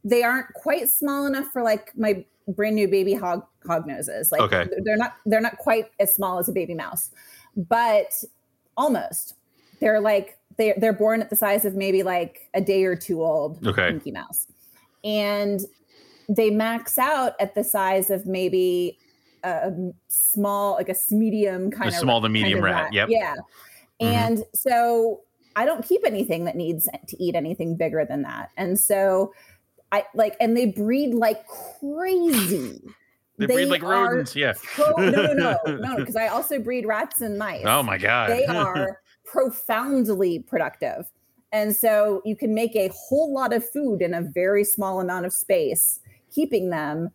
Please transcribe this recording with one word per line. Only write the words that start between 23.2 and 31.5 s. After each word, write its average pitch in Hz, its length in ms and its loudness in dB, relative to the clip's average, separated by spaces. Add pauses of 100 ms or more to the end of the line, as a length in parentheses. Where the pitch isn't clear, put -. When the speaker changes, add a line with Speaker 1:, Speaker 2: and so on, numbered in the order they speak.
Speaker 2:
Mm-hmm. - 720 -10
Speaker 1:
And 226 380 2 (100)
so 233 680 2 (360)
I 220 80 2
don't 294 200 0
keep 381 220 2
anything 180 380 0
that 175 120 -2
needs 170 320 -2 (200)
to - 140 -8
eat 170 120 0
anything 165 420 -2
bigger 160 280 0
than 143 180 -4
that. 113 340 -10
And 185 220 -2
so 196 540 2 (600)
I, 202 120 0 (100)
like, 214 260 0
and 233 160 4
they 240 100 4
breed 226 480 0
like 220 320 0
crazy. 285 1400 -2 (560)